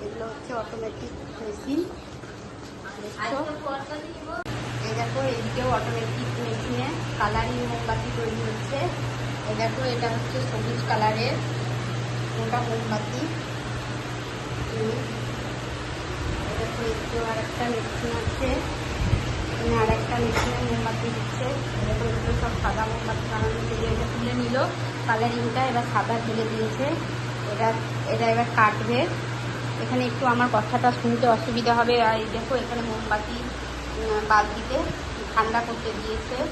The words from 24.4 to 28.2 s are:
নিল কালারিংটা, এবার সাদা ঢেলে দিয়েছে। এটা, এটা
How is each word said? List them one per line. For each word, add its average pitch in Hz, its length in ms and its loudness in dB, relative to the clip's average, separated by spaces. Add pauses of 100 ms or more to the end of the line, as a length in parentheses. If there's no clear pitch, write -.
নিল 240 160 2 (500)
কালারিংটা, 233 540 2 (100)
এবার 233 220 2
সাদা 220 220 2 (100)
ঢেলে 226 280 0
দিয়েছে। 220 340 0 (680)
এটা, 226 160 4 (440)
এটা 226 200 2